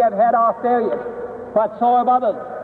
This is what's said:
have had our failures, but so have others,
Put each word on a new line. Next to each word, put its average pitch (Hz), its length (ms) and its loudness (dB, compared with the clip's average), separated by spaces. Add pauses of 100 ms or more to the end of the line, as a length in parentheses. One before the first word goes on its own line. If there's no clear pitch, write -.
have 220 80 2
had 226 240 2
our 226 260 2
failures, 240 380 0 (560)
but 214 240 0
so 240 160 4
have 247 140 2
others, 247 260 2 (280)